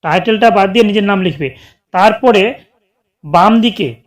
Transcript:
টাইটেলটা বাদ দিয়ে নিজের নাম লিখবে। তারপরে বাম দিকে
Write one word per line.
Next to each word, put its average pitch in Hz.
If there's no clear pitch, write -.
টাইটেলটা 202
বাদ 196
দিয়ে 226
নিজের 208
নাম 196
লিখবে। 143
তারপরে 214
বাম 170
দিকে 214